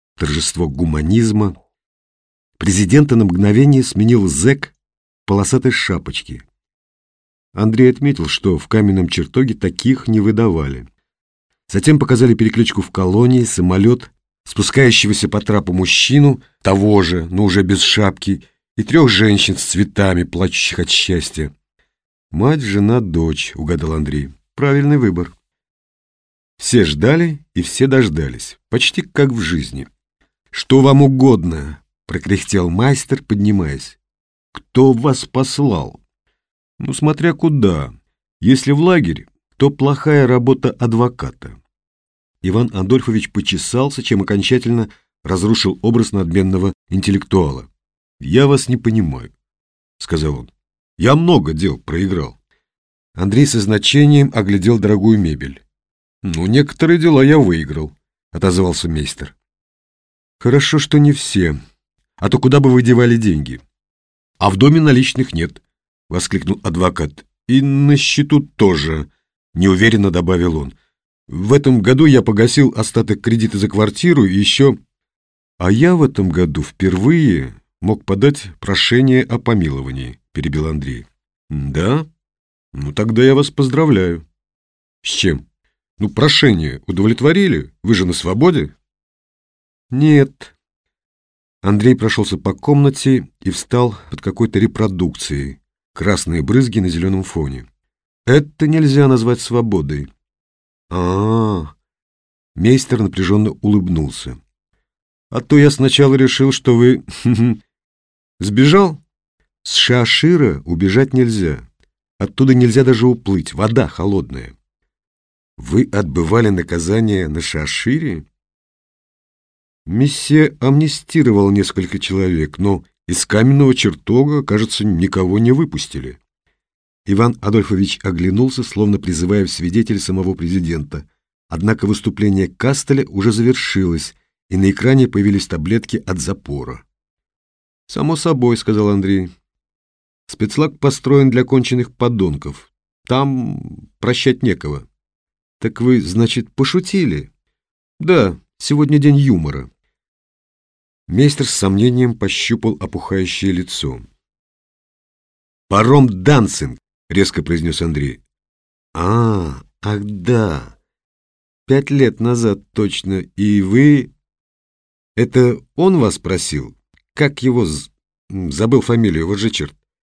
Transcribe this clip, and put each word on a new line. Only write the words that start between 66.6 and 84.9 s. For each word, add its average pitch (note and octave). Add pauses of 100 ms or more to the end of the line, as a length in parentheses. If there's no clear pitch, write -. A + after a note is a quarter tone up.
адвокат. E2+ (240)
«И C3
на C#3+
счету D3
тоже», D#2+ (440)
неуверенно G2
добавил F2
он. C2+ (540)
«В F#2
этом C#3
году C3
я C3
погасил A#2
остаток A2
кредита A2
за G2+
квартиру G#2+
и F#2
ещё». A#2 (800)
«А F2+
я D3+
в E3
этом G2
году D#2
впервые F#2+ (260)
мог G#2
подать G2+ (100)
прошение B2+
о A2+
помиловании», C2+ (120)
перебил D2+
Андрей. C2+ (440)
«Да? D#2 (640)
Ну, D2
тогда A2
я C3+
вас C#3+
поздравляю». A#2+ (760)